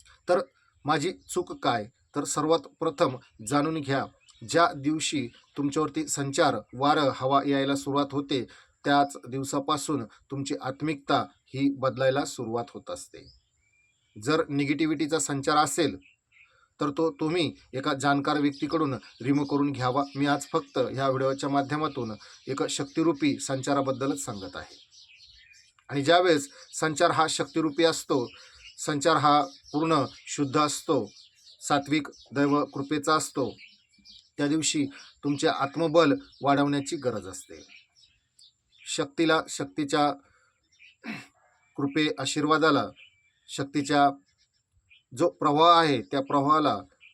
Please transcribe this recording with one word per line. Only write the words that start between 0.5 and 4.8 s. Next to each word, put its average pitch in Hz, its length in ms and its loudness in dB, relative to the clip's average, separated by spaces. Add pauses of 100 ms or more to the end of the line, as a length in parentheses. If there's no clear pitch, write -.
माझी 151 280 0
चूक - 400 -6 (120)
काय? 117 240 0 (280)
तर 143 80 -2
सर्वात 156 340 0
प्रथम 151 580 -2 (300)
जाणून 151 340 0
घ्या, 135 240 -2 (440)
ज्या 165 180 4 (100)
दिवशी 143 520 -2 (280)